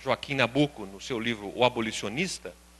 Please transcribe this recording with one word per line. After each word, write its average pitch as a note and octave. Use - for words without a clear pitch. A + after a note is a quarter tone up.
Joaquim C3+
Nabuco B2
no F#2+
seu A#2+
livro G#2+
O A#2+
Abolicionista, A#2